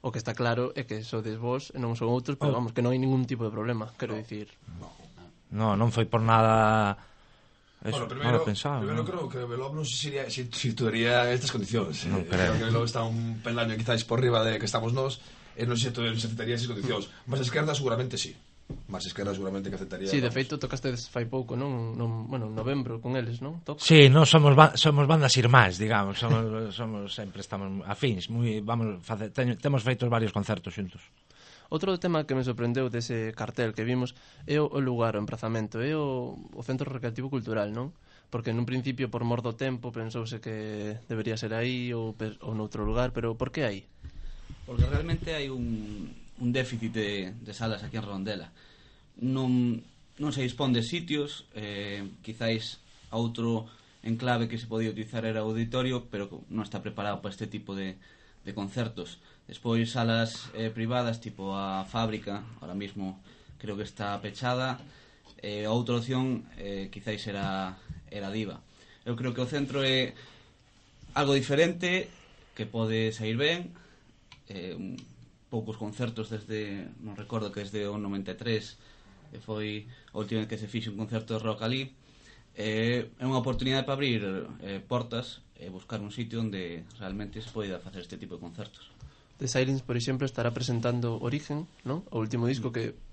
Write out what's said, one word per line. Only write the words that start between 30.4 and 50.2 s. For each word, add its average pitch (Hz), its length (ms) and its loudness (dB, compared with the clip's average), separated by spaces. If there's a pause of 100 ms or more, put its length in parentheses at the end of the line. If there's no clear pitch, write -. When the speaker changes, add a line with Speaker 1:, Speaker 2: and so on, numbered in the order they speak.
Speaker 2:
xuntos. 95 320 -8 (640)
Speaker 1:
Outro 185 320 0
tema 170 320 2
que 131 80 2
me 127 80 2
sorprendeu 120 400 0
dese 113 480 -2
cartel 110 400 -2
que 113 80 -4
vimos 123 320 0 (320)
é 147 160 2
o, 147 80 2
o 143 80 -2
lugar, 117 400 2
o 104 40 0
emprazamento, 113 600 -2
é 139 160 0
o, 131 400 -4 (160)
o 120 80 -10
Centro 131 320 -2
Recreativo 120 320 -4
Cultural, 110 480 -2
non? 127 160 -4 (400)
Porque 117 240 -2
nun 120 160 0
principio, 127 400 -2
por 117 160 -2
mor 117 160 2
do 117 160 -4
tempo, 123 320 -2
pensouse 113 480 -6
que 107 720 -6
debería 110 240 -2
ser 113 240 -4
aí 123 320 -2
ou 113 240 -4
pe-, 107 240 -6
ou - 160 -6
noutro 107 320 -2
lugar, 120 240 2
pero 117 240 -2
por 127 160 -2
que 147 160 -2
aí? 98 160 -4 (800)
Speaker 4:
Porque 120 240 2
realmente 160 480 0
hai 139 160 -4
un, 107 640 -6 (240)
un 123 160 0
déficit 117 400 -2
de, 107 160 0 (320)
de 110 80 -12
salas 110 320 -4
aquí 113 160 -6
en 104 80 -6
Redondela. 98 480 -6 (640)
Non, 123 640 2 (320)
non 147 160 -2